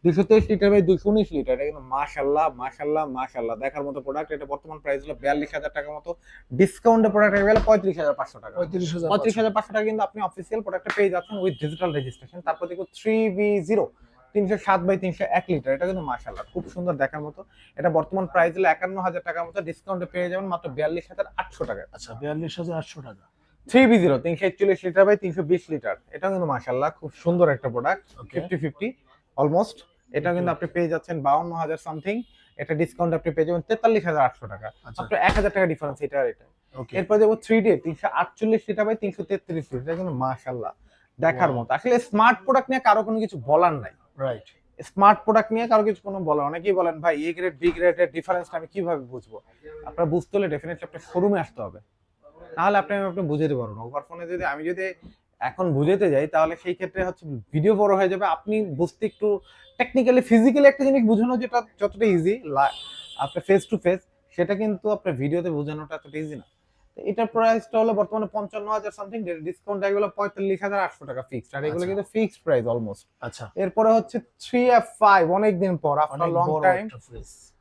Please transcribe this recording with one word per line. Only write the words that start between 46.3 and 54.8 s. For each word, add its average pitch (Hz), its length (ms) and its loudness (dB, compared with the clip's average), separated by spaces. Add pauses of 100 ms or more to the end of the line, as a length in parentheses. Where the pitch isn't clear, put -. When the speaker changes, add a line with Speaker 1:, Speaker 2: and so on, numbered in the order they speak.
Speaker 1:
অনেকেই 170 280 -2
বলেন, 170 280 0
"ভাই, 156 220 0
এ 170 100 -4
গ্রেড, 170 260 -4
বি 175 120 2
গ্রেডের 170 400 2
ডিফারেন্সটা 175 460 -4
আমি 160 100 -8
কিভাবে 170 360 -4
বুঝবো?" 120 380 -16 (440)
আপনার 165 220 -2
বুঝতে 170 300 -2
হলে 196 100 0
definitely 160 360 -8
আপনার 165 160 -18
শোরুমে 190 400 0
আসতে 131 220 -8
হবে, 90 180 -12 (800)
নাহলে 196 200 2
আপনি, 196 200 0
আমি 196 100 -2
আপনি 185 140 -6
বুঝাতে 151 340 0
পারবো 110 200 -6
না। 110 60 -14
ওভার 135 280 -8
ফোনে 170 180 -14
যদি, 180 160 -6
আমি 147 200 -4
যদি 180 300 -6 (460)